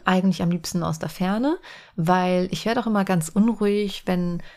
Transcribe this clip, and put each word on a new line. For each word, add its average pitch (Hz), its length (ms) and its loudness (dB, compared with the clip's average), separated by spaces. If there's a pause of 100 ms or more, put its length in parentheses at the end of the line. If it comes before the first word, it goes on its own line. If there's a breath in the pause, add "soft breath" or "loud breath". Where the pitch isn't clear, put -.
eigentlich 185 380 2
am 170 80 2
liebsten 170 320 -4
aus 160 160 -2
der 151 100 -6
Ferne, 226 480 -2 (400 loud breath)
weil 180 540 2
ich - 160 -4
werde 233 140 0
auch 226 60 -2
immer 202 200 2
ganz 170 240 0
unruhig, 208 720 2
wenn 175 380 -2 (140 loud breath)